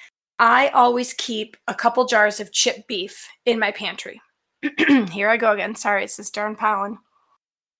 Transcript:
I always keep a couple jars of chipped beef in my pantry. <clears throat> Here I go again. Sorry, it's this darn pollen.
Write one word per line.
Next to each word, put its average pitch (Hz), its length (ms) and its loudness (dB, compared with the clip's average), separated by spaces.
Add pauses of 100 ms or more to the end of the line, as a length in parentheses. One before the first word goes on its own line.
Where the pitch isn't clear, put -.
(380)
I 247 300 4
always 247 460 2
keep 220 420 -8 (120)
a 196 60 -6
couple 233 320 2
jars 208 340 2
of 202 120 -12
chipped - 340 -2
beef 196 420 -8 (160)
in 233 140 0
my 208 120 0
pantry. 202 500 -10 (420)
<clears throat> 277 480 2
Here 202 180 -2
I 226 80 4
go 220 160 2
again. 202 220 -2
Sorry, 202 300 -2
it's - 120 -6
this 208 140 -8
darn 214 260 -6
pollen. 208 420 -4 (800)